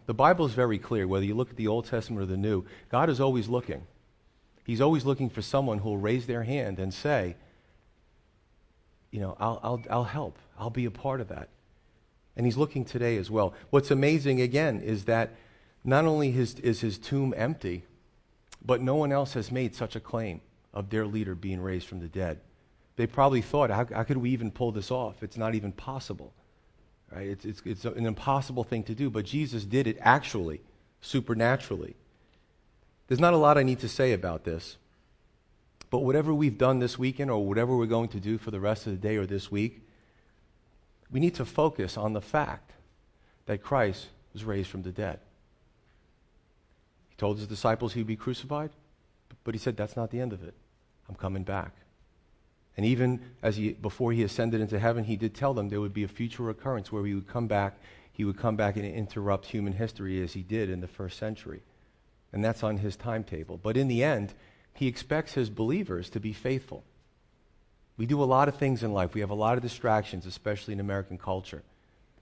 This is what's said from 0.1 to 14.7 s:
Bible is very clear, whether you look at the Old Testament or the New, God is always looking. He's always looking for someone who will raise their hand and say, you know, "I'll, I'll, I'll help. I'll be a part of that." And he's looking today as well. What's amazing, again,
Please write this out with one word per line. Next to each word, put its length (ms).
Bible 320
is 60
very 260
clear, 280
whether 180
you 100
look 160
at 60
the 120
Old 180
Testament 360
or 40
the 100
New, 280
God 180
is 120
always 280
looking. 380
He's 160
always 240
looking 260
for 120
someone 360
who 120
will 80
raise 280
their 160
hand 360
and 140
say, 440
you 100
know, 180
"I'll, 240
I'll, 280
I'll 140
help. 340
I'll 120
be 160
a 40
part 300
of 80
that." 200
And 100
he's 100
looking 280
today 340
as 120
well. 240
What's 200
amazing, 500
again, 400